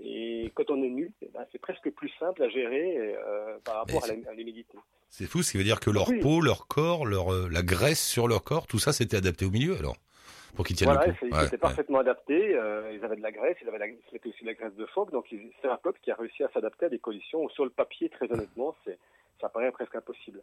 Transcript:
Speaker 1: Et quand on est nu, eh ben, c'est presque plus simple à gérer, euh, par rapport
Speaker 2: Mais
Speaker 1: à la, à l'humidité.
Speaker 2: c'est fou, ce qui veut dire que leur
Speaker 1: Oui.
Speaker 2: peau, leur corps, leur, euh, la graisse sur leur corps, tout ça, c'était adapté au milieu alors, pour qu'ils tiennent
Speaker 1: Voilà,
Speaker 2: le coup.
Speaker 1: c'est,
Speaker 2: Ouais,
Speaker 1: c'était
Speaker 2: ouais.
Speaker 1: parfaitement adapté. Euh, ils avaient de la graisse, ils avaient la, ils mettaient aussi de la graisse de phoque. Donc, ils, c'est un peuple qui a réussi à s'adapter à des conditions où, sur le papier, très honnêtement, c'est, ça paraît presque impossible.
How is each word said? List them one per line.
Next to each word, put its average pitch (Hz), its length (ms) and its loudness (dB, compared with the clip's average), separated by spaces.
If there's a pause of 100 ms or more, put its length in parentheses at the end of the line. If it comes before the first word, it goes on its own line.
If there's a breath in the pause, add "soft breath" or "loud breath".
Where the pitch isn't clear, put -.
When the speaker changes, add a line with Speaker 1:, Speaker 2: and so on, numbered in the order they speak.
Speaker 1:
Et 113 500 -6
quand 151 160 4
on 135 140 4
est 127 60 2
nu, 147 220 -2 (100)
eh - 120 -12
ben, - 180 -12
c'est 127 80 -12
presque - 320 -6
plus - 280 -8
simple 165 240 -2
à 117 60 4
gérer, 123 680 0
euh, 107 480 -6
par 113 140 -6
rapport 113 300 -2
Speaker 2:
Mais 110 60 -2
Speaker 1:
à - 20 -6 (100)
la, 113 60 -12
à - 20 -14
l'humidité. 113 440 -14 (320)
Speaker 2:
c'est - 160 -10
fou, 170 160 -2
ce - 120 -2
qui 101 40 -2
veut 95 60 2
dire 107 160 4
que - 100 0
leur 104 200 4
Speaker 1:
Oui. 240 100 2
Speaker 2:
peau, 160 220 4
leur 120 260 2
corps, 160 380 0
leur, 95 280 0
euh, 92 180 0
la 87 120 2
graisse 110 420 2
sur 120 220 2
leur 110 160 2
corps, 156 240 -2
tout 110 120 0
ça, 156 140 4
c'était 110 240 0
adapté 92 280 0
au 98 40 2
milieu 135 280 0
alors, 71 180 -4 (600 loud breath)
pour - 100 -2
qu'ils 90 100 -2
tiennent - 160 6
Speaker 1:
Voilà, 147 160 6
Speaker 2:
le 175 60 2
coup. - 80 -8
Speaker 1:
c'est, - 120 -2
Speaker 2:
Ouais, 156 120 6
Speaker 1:
c'était 139 100 0
Speaker 2:
ouais. - 40 -2
Speaker 1:
parfaitement 143 400 2
adapté. 147 560 2
Euh, 107 380 -2
ils 101 100 -10
avaient 110 120 -4
de 107 80 -8
la 107 80 -4
graisse, 139 300 0
ils 117 80 -18
avaient 107 100 -6
la, 104 80 -4
ils 117 100 -16 (140)
mettaient 117 180 -10
aussi - 120 -12
de 113 60 -12
la 113 80 -6
graisse 107 200 -10
de 107 120 -8
phoque. 196 240 -2
Donc, 127 200 -4
ils, 110 200 -14 (100)
c'est 139 80 0
un 120 80 0
peuple - 260 -4
qui 123 80 -2
a 104 40 -4
réussi 113 280 -6
à 131 60 0
s'adapter 110 380 -2
à - 20 -8
des 113 100 -4
conditions 117 440 -6
où, - 60 -4
sur - 140 -2
le 127 80 0
papier, - 380 -2
très 117 220 -6
honnêtement, 117 440 -4 (100)
c'est, 92 120 -10 (440 soft breath)
ça 107 60 -2
paraît 120 240 -2
presque - 240 -8
impossible. - 480 -14